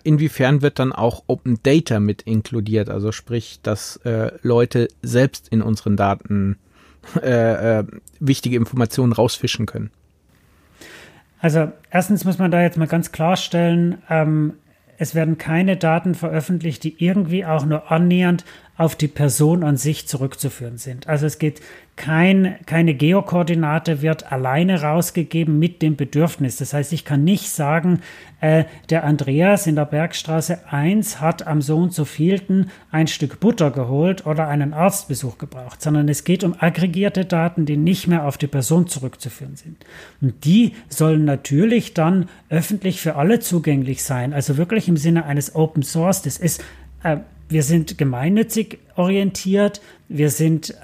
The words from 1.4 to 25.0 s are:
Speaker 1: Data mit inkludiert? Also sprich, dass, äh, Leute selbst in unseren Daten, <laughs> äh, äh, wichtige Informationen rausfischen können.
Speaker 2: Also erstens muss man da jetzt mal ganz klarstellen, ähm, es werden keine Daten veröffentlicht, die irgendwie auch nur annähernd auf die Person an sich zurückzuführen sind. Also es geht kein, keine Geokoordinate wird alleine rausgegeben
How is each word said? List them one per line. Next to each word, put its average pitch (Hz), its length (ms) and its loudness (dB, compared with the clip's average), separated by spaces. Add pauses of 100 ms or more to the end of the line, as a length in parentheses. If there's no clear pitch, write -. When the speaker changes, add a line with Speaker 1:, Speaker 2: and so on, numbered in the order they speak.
Speaker 1:
Data 135 340 2
mit 104 240 0
inkludiert? 110 680 -2
Also 101 220 -4
sprich, - 500 -8
dass, - 440 -6
äh, 113 260 -2 (120)
Leute 120 440 2 (160)
selbst 123 460 0
in 110 140 2
unseren 107 340 0
Daten, 98 640 0 (560)
<laughs> - 60 0
äh, 113 600 2
äh, 104 40 -2 (360)
wichtige 131 340 0
Informationen 123 580 0
rausfischen 113 540 -2
können. 107 240 -10 (1500)
Speaker 2:
Also 160 320 2 (180)
erstens 185 340 0
muss 185 140 0
man 180 140 2
da 175 100 4
jetzt 170 140 0
mal 160 100 2
ganz 170 240 -2
klarstellen, 170 880 0 (100)
ähm, 156 440 2 (440)
es 156 200 -6
werden 160 220 0
keine 180 380 2
Daten 170 380 0
veröffentlicht, 160 680 -4
die 156 100 -6 (100)
irgendwie 185 400 0
auch 156 220 0
nur 151 240 -2
annähernd 175 540 2 (320)
auf 165 200 0
die 151 120 -2
Person 151 540 2
an 147 140 2
sich 143 320 -4
zurückzuführen 127 680 -6
sind. 127 280 -14
Also 151 200 0
es 147 120 -4
geht 151 220 -2 (340)
kein, 180 600 2 (100)
keine 160 280 2
Geokoordinate 165 1080 0
wird 160 300 -2
alleine 143 500 0
rausgegeben 160 800 0